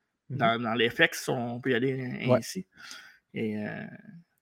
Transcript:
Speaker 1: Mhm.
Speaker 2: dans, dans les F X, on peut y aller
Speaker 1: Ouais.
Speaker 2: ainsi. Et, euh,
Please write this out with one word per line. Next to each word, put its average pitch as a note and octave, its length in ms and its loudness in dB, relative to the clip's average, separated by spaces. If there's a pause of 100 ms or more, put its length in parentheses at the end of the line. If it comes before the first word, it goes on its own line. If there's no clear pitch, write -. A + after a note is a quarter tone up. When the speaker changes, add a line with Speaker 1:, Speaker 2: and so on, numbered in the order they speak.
(300)
Speaker 1:
Mhm. C3 80 -6
Speaker 2:
dans, A#2 240 4
dans A2+ 120 0
les A#2+ 160 4
F - 100 0
X, - 280 2
on B2 320 -2
peut C3 100 0
y B2 40 4
aller C3 220 2 (320)
Speaker 1:
Ouais. B2+ 100 8
Speaker 2:
ainsi. F#3 280 -6 (680)
Et, G#2+ 240 -2
euh, G#2+ 260 -6 (560)